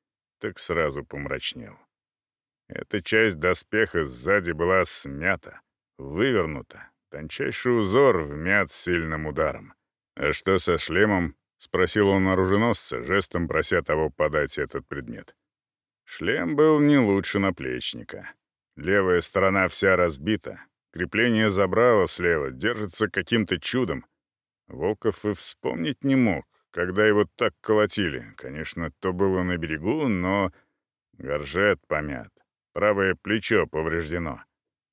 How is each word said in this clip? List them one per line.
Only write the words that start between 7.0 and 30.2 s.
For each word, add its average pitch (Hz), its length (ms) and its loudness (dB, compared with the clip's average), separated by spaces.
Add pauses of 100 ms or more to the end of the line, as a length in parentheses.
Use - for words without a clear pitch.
тончайший 120 680 -4
узор 107 440 4
вмят 85 480 -2
сильным 80 560 -4
ударом. 76 480 -4 (400)
"А 73 180 -2
что 95 260 2
со 85 200 2
шлемом?" — 90 580 2 (220)
спросил 95 500 2
он 95 200 4
оруженосца, 95 760 0
жестом 87 460 -2
прося 80 340 0
того 78 280 0
подать 76 480 -2
этот 69 280 -6
предмет. 60 480 -12 (720)
Шлем 151 520 -4
был 156 240 6
не 147 180 6
лучше 101 400 2
наплечника. 64 920 -4 (440)
Левая 90 440 4
сторона 95 480 2
вся 95 280 2
разбита, 85 680 -2 (300)
крепление 110 580 2
забрала 98 560 4
слева, 82 440 0
держится 107 580 -2
каким-то 95 520 -2
чудом. 98 460 -4 (600)
Волков - 560 -4
и 104 100 -2
вспомнить - 720 -6
не 135 100 2
мог, 113 320 2 (240)
когда 92 360 0
его 104 200 4 (100)
так 113 240 0
колотили. 98 760 0
Конечно, 76 640 -8
то 95 120 -2
было 92 300 2
на 90 140 -2
берегу, 82 520 -2
но... 95 440 0 (600)